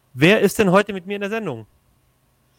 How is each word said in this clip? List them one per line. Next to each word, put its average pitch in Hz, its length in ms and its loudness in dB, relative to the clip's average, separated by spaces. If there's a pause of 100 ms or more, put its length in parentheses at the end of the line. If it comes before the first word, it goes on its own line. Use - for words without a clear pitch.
(140)
Wer 170 280 4
ist 202 180 0
denn 202 100 2
heute 202 240 2
mit 185 140 -12
mir 202 80 -8
in 202 60 -10
der 202 100 -6
Sendung? 151 340 -8 (920)